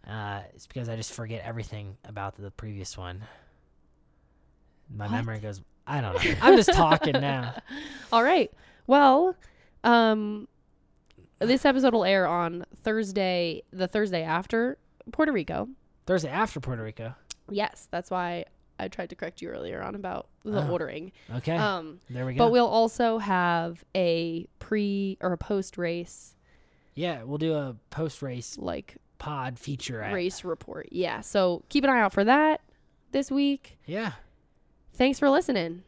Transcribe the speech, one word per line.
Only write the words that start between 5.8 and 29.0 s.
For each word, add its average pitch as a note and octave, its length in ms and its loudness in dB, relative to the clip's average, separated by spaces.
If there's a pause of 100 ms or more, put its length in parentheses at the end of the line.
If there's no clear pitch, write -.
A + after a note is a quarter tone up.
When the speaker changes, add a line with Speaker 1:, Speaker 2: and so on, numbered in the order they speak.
Speaker 1:
I C#3+ 140 -2
don't G2+ 140 -4
know. - 260 0
I'm F4+ 160 10
just A#3+ 160 8
talking E4+ 480 6
now. C#3 320 -2 (320)
Speaker 2:
<laughs> - 300 -10
All A#3 80 6
right. D4 280 4 (360)
Well, C#4+ 500 6 (480)
um, G#3+ 640 4 (920)
this B3+ 280 2
episode C4 260 6
will A3 140 2
air F#3+ 200 4
on E3+ 380 -2 (180)
Thursday, F#3+ 800 -2 (100)
the F#3 160 -4
Thursday F#3+ 340 0
after G#3 560 -2 (340)
Puerto D#4 180 2
Rico. F#3 380 -4 (380)
Speaker 1:
Thursday E3+ 240 2
after G3 280 -2
Puerto B2 240 -6
Rico? A2+ 320 -10 (340)
Speaker 2:
Yes. - 440 -6
That's F3 180 -6
why F3 340 -4 (340)
I F#3+ 100 -6
tried F3+ 220 -10
to - 60 -14
correct - 240 -10
you E3+ 100 -10
earlier - 300 -8
on G3+ 140 -8
about F#3+ 320 -8 (180)
the G3+ 220 -2
Speaker 1:
Oh. D#3+ 60 -4
Speaker 2:
ordering. E3 400 -8 (240)
Speaker 1:
Okay. D#3+ 200 -2
Speaker 2:
Um, F3+ 440 -4 (100)
Speaker 1:
There B2+ 160 -6
we B2+ 80 -6
Speaker 2:
but A#3 120 4
Speaker 1:
go. A3+ 40 4
Speaker 2:
we'll A#3+ 160 4
also A3+ 520 2
have F3 680 0 (100)
a E3+ 540 0 (100)
pre G3 640 -2
or F#3 120 0
a E3 60 -4
post - 400 -6
race. E3+ 560 -6 (640)
Speaker 1:
Yeah, D3+ 260 -4
we'll C#3 160 -8
do D#3+ 160 0
a C3+ 220 -4 (140)
post D#3 300 -6
race B2 380 -10
Speaker 2:
Like, - 380 -10 (220)